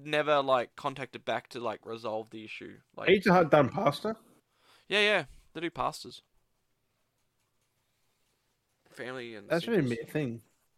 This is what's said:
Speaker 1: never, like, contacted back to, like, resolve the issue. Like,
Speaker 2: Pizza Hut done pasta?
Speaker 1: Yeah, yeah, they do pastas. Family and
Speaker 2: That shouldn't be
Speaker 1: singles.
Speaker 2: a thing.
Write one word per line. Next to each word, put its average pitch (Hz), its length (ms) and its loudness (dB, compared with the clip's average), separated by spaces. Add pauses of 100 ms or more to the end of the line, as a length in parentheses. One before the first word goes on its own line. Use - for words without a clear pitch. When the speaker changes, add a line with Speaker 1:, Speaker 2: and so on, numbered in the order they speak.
Speaker 1:
never, 147 380 2
like, 131 320 0
contacted 139 500 -10
back 120 260 -4
to, 123 100 -10
like, 110 260 -6
resolve 110 440 -8
the 110 140 -14
issue. 107 340 -16 (180)
Like, - 100 -4
Speaker 2:
Pizza 190 260 6
Hut 175 180 6
done 143 200 8
pasta? 220 460 -2 (720)
Speaker 1:
Yeah, 208 120 0
yeah, 202 240 2 (300)
they 160 60 -10
do 165 100 -4
pastas. - 520 -6 (2750)
Family 120 460 -12
and 101 120 -18
Speaker 2:
That 170 140 0
shouldn't 214 260 2
be 117 60 -2
Speaker 1:
singles. - 140 -10
Speaker 2:
a - 40 -20
thing. 123 300 -4 (360)